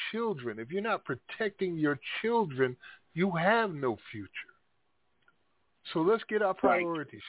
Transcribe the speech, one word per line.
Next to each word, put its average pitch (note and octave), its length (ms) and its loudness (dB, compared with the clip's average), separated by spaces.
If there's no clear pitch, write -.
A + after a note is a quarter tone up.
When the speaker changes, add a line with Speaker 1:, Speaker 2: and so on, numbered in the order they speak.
Speaker 1:
children, D3+ 480 -2
if A2+ 120 -8
you're G3 120 -2
not G#3+ 200 -2
protecting F#3+ 720 -4
your D3 220 2
children, D3 560 2
you F#3 160 2
have G3 420 2
no C3 240 0
future. G2+ 180 -10
So E3+ 80 0
let's A3 240 4
get G#3+ 180 0
our G3 60 4
Speaker 2:
Right. F#3+ 100 -4
Speaker 1:
priorities F3 680 0